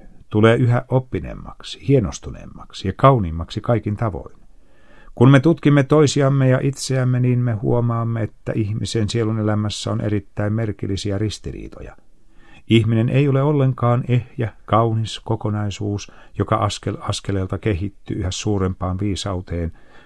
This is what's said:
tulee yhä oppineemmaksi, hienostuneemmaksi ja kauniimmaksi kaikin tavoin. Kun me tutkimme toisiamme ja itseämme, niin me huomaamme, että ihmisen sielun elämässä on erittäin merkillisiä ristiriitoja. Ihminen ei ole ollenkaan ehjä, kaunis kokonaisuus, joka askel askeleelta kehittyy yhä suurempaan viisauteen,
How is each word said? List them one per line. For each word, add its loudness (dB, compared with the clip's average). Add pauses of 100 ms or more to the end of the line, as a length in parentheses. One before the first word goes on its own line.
(300)
tulee 6
yhä 2
oppineemmaksi, -6
hienostuneemmaksi -2
ja -2
kauniimmaksi 2
kaikin -2
tavoin. -6 (800)
Kun 8
me 8
tutkimme 4
toisiamme 4
ja 4
itseämme, -2
niin 2
me 0
huomaamme, -2
että -8
ihmisen -2
sielun -2
elämässä -2
on -4
erittäin -4
merkillisiä -4
ristiriitoja. -8 (760)
Ihminen 4
ei 2
ole 2
ollenkaan 2
ehjä, -2 (120)
kaunis 0
kokonaisuus, -4 (260)
joka 0
askel -2
askeleelta -4
kehittyy -4
yhä -4
suurempaan -2
viisauteen, -4 (340)